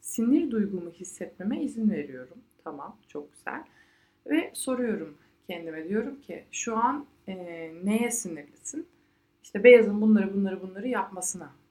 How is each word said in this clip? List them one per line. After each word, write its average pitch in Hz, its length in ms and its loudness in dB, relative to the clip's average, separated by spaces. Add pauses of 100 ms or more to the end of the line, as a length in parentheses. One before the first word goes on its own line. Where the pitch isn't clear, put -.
Sinir 269 460 2
duygumu 190 400 -4
hissetmeme 196 720 -8
izin 220 280 -2
veriyorum. 139 480 -10 (260)
Tamam, 147 320 -14 (120)
çok 147 240 -14
güzel. - 320 -12 (600)
Ve 302 280 -2
soruyorum 214 600 -4 (320)
kendime, 165 420 -10
diyorum 240 320 -4
ki, - 300 -16
"Şu - 260 -6
an, 262 300 -2 (220)
e, 190 60 -8 (500)
neye 226 260 0
sinirlisin?" - 760 -10 (560)
İşte, - 220 -8
Beyaz'ın 214 360 10
bunları, 196 340 6
bunları, 190 280 -2
bunları 190 260 -10
yapmasına. 185 600 -6 (200)